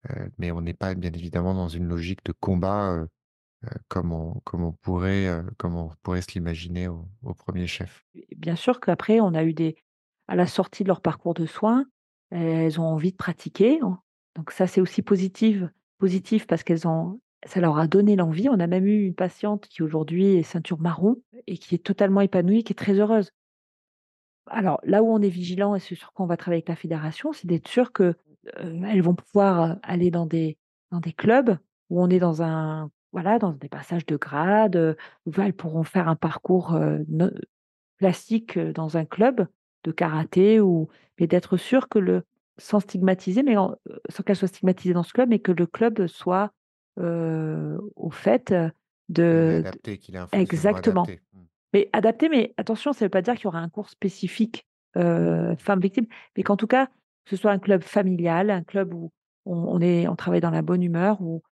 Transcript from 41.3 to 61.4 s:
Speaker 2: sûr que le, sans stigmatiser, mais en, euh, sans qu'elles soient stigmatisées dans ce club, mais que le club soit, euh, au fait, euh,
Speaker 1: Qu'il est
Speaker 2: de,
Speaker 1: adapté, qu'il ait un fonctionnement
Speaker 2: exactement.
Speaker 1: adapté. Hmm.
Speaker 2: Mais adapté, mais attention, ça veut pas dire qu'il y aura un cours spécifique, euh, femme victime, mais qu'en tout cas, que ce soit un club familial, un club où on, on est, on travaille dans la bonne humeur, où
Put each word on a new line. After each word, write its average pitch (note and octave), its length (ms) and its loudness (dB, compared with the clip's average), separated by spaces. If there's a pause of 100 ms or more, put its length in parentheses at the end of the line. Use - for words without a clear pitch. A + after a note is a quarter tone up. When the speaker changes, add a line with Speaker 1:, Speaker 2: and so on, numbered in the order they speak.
Speaker 2:
sûr C4 320 0
que - 80 0
le, F3+ 260 2 (360)
sans - 200 0
stigmatiser, F#3 640 0
mais B3+ 160 4
en, F#3+ 180 0 (140)
euh, - 80 -16 (120)
sans - 120 -10
qu'elles G3 140 2
soient F#3+ 120 -2
stigmatisées F#3 460 0
dans F3 80 2
ce E3 120 -6
club, B3 160 4
mais A3 100 4
que F#3 120 0
le E3+ 140 2
club A3+ 400 0
soit, F#3 460 -2 (480)
euh, D#3+ 800 -4 (160)
au - 160 -8
fait, A#3 400 0
euh, E3 180 2 (440)
Speaker 1:
Qu'il E3 100 4
est E3+ 60 6
Speaker 2:
de, E3 360 4
Speaker 1:
adapté, G2+ 320 -10
qu'il - 180 -18
ait F#2 40 -8
un - 20 -8
fonctionnement F#3 220 0
Speaker 2:
exactement. F#3 600 0
Speaker 1:
adapté. G#2 200 -10 (100)
Hmm. F2+ 120 -20 (280)
Speaker 2:
Mais G3 200 4
adapté, A3+ 360 2
mais C4+ 280 2
attention, A3+ 360 -4
ça G#3+ 120 -2
veut F3+ 40 -2
pas F#3+ 140 0
dire A#3+ 100 -2
qu'il - 120 -8
y - 20 0
aura E3 120 -4
un E3 100 -6
cours G#3 200 -12
spécifique, - 800 -6 (300)
euh, E3+ 600 2
femme G3 220 0
victime, G3 260 0 (320)
mais F#3+ 60 -4
qu'en G3+ 140 0
tout A3 100 -4
cas, C4 200 4
que - 440 -18
ce G3 40 -2
soit G3+ 160 2
un G3 80 0
club G3 220 2
familial, F#3 720 0
un F3+ 120 -2
club F#3+ 300 -4
où E3+ 180 -10 (340)
on, F3+ 100 -4
on E3+ 240 -2
est, F3 280 4
on F3 80 -2
travaille F3 260 0
dans E3+ 100 0
la D#3+ 100 0
bonne F3+ 220 0
humeur, F#3 380 0
où E3 200 -6 (120)